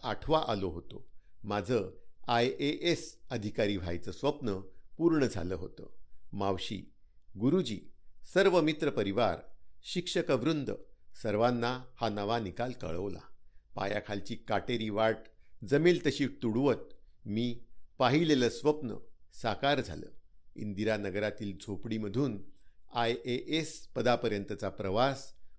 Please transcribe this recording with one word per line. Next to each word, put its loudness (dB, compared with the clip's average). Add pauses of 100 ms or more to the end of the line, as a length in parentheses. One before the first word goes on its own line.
आठवा 0
आलो 0
होतो. -8 (320)
माझं 0 (360)
आय 4
ए 0
एस -4 (100)
अधिकारी 0
व्हायचं -2
स्वप्न -2 (360)
पूर्ण 6
झालं -2
होतं. -10 (440)
मावशी, -2 (480)
गुरुजी, 2 (540)
सर्व 8
मित्रपरिवार, 2 (480)
शिक्षकवृंद, 0 (520)
सर्वांना 2 (120)
हा 0
नवा 0
निकाल -4
कळवला. -4 (560)
पायाखालची -2
काटेरी -2
वाट 2 (480)
जमेल 6
तशी 2
तुडवत 0 (320)
मी 0 (380)
पाहिलेलं 6
स्वप्न 0 (380)
साकार 0
झालं. -8 (500)
इंदिरानगरातील 0
झोपडीमधून -2 (500)
आय 2 (100)
ए 0 (220)
एस -4
पदापर्यंतचा 0
प्रवास 0 (260)